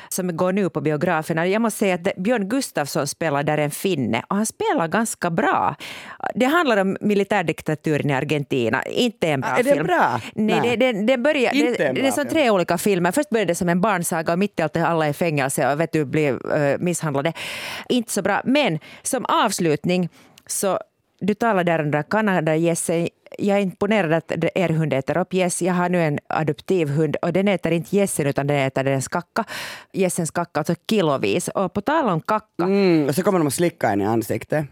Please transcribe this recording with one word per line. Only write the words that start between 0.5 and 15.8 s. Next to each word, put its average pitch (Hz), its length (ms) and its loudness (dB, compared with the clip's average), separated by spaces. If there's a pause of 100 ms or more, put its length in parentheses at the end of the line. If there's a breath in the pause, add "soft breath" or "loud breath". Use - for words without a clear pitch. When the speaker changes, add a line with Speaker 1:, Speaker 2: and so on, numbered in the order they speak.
Speaker 1:
nu 190 180 2
på 156 100 -4
biograferna. 156 640 0
Jag 202 160 0
måste 226 160 -2
säga 190 160 2
att 170 100 -4
det, 190 120 0
Björn 202 320 -2
Gustafsson 165 580 -2
spelar 143 360 -2
där 151 160 0
en 147 120 0
finne 131 580 -2
och 196 80 -2
han 220 100 0
spelar 330 420 -2
ganska 190 420 -2
bra. 190 440 0 (600 loud breath)
Det 254 100 0
handlar 285 320 2
om 190 240 2
militärdiktaturen 160 1080 0
i 139 40 2
Argentina. 135 680 0
Inte - 460 -2
en 139 120 0
bra 220 100 -2
Speaker 2:
Ah, - 80 0
är 254 40 4
det 269 100 4
Speaker 1:
film. 285 140 0
Speaker 2:
bra? 190 340 2 (140)
Speaker 1:
Nej, 214 260 0
Speaker 2:
Nej. 240 160 0
Speaker 1:
det, 254 160 2
det, 202 140 -2
det 254 120 2
börjar, 254 360 2
Speaker 2:
Inte 240 280 2
Speaker 1:
det, 156 60 2
Speaker 2:
en 131 60 -2
Speaker 1:
det 180 60 -2
är - 20 -2
Speaker 2:
bra 269 100 2
Speaker 1:
som 294 120 -2
Speaker 2:
film. 240 100 -4
Speaker 1:
tre 277 160 2
olika 175 280 2
filmer. 180 340 2
Först 196 180 0
börjar 214 160 0
det 170 80 0
som 175 140 -2
en 175 120 2
barnsaga 175 520 0
och 175 60 0
mitt 202 220 -2
i - 20 0
allt 156 140 -2
är 165 80 0
alla 156 240 2
i 147 40 0
fängelse 143 600 0
och, 143 80 0